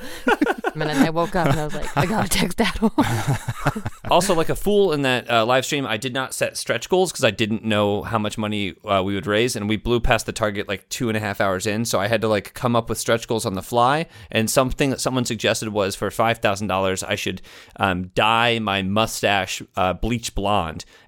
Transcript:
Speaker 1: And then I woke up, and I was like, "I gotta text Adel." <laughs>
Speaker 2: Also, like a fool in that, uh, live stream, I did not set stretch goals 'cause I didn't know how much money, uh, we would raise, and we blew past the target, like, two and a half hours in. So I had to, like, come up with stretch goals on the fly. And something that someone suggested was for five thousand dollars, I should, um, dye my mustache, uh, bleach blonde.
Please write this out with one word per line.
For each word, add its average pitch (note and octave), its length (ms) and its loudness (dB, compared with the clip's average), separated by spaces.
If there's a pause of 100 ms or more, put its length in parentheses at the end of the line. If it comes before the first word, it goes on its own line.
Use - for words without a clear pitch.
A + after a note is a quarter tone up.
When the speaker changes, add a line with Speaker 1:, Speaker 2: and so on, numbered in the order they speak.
(760)
Speaker 1:
And D#3 80 -4
then C#3+ 240 2
I - 40 2
woke E3 240 -2
up, F3 140 2
and D#3+ 100 2
I D3+ 60 -2
was D3+ 100 -4
like, - 220 -4
"I C#3+ 100 2
gotta G3 220 0
text - 320 0
Adel." A3 380 0
<laughs> D4 40 6 (1040)
Speaker 2:
Also, E3+ 280 4
like D#3+ 140 2
a C#3+ 40 0
fool G3+ 380 2
in C#3+ 100 0
that, B2+ 260 0
uh, A#2 160 4
live B2 220 4
stream, C#3 180 -2
I A2+ 120 0
did B2 180 -6
not C3 180 -4
set - 240 -2
stretch - 320 -4
goals F3+ 240 2
'cause - 120 0
I A2 80 4
didn't G#2+ 320 -2
know G#2 400 2
how G#2+ 160 -2
much G#2 180 -4
money, G#2 460 -4
uh, G2 200 2
we G2 120 -2
would F2+ 100 -6
raise, A2+ 300 2
and G#2 120 -4
we A2 80 2
blew A#2 220 0
past A2+ 280 2
the A2 60 -6
target, G2+ 360 -4
like, F#2+ 200 -8
two B2+ 200 -4
and A2 80 0
a G#2 40 -2
half G2+ 200 -4
hours F#2+ 260 0
in. G#2+ 180 0
So A#2 140 0
I F#2+ 80 0
had A2 140 0
to, A2 80 0
like, G#2 260 0
come A#2+ 220 0
up A#2 120 0
with A2 100 -6
stretch A#2 280 0
goals A2+ 180 -2
on G#2 100 -2
the F#2 80 -4
fly. C3 440 2 (240)
And A2+ 180 0
something C3+ 420 2
that A#2+ 100 -4
someone B2+ 240 0
suggested A2 460 0
was G2+ 260 0
for G#2 160 -2
five A2+ 260 2
thousand G#2 300 0
dollars, F#2+ 340 0
I G#2 140 -4
should, F#2+ 260 -6 (380)
um, F#2 340 0
dye A2+ 460 2
my G2 220 0
mustache, G2+ 800 0 (160)
uh, F#2 180 2
bleach A#2 420 -4
blonde. G2 480 0 (240)